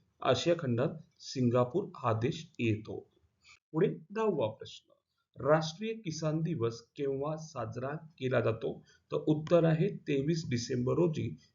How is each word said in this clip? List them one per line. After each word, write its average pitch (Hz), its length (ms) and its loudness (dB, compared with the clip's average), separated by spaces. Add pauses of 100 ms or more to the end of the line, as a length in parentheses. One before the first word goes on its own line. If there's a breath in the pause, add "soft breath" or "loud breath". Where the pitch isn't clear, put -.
(220)
आशिया 131 360 4
खंडात 123 300 0 (300)
सिंगापूर 127 680 2 (120)
हा 117 160 0
देश 113 360 -2 (100)
येतो. 110 520 -2 (640 soft breath)
पुढे 165 160 2 (220)
दहावा 196 420 0
प्रश्न, - 420 -18 (520)
राष्ट्रीय 165 460 0
किसान 160 480 -4
दिवस 117 400 -2
केव्हा 139 560 -4
साजरा 120 520 -8
केला 127 520 -2
जातो? 113 440 -2 (280 soft breath)
तर 147 40 2
उत्तर 156 480 4
आहे 160 240 4
तेवीस 151 600 -2
डिसेंबर 123 440 0
रोजी 131 440 2 (180 soft breath)